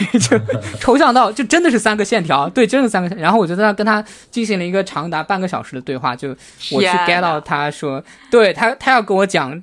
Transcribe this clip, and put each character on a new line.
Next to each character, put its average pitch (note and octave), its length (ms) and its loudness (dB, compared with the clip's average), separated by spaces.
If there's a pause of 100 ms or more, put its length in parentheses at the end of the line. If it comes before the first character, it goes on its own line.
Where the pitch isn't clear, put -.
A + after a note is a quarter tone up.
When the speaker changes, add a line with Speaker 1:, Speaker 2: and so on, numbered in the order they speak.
Speaker 1:
<laughs> G#3 180 -2
就 A3 200 2 (420)
抽 - 160 4
象 C#4+ 160 4
到， A#3+ 180 4
就 A3+ 140 -4
真 E4 180 2
的 E4+ 80 4
是 A#3+ 80 2
三 G#3+ 180 0
个 G#3 80 -2
线 G#3 200 0
条， C#3 240 0
对， A3+ 180 2
真 C4+ 140 0
的 B3 80 2
是 - 20 0
三 F#3 120 0
个 F3 60 -4
线。 F#3+ 100 -6
然 E3 120 2
后 A3 80 4
我 F#3+ 80 2
就 E3+ 80 -4
在 G3 80 0
那 G#3+ 100 4
跟 G#3 140 -2
他 G#3+ 160 0 (280)
进 A#3 140 -4
行 G#3 140 -2
了 F3 60 -4
一 F3+ 60 -4
个 F#3+ 120 0
长 E3+ 260 -6
达 D#3 140 -4
半 F#3+ 160 -2
个 F#3 80 -4
小 C#3 160 -6
时 - 140 -14
的 B2+ 60 -10
对 C3 140 -6
话， B2 200 -4
就 C#3 140 -10
我 - 500 -6
去 - 0 -
Speaker 2:
天 F#3 160 2
哪。 F3 100 0
Speaker 1:
get F3 140 2
到 E3 200 -2
他 D3 300 -4
说， C#3+ 320 -8 (280)
对， A3 220 6
他， A#3 240 0
他 - 140 -2
要 B3 120 4
跟 G3 140 0
我 G3 100 2
讲 D#3+ 360 -4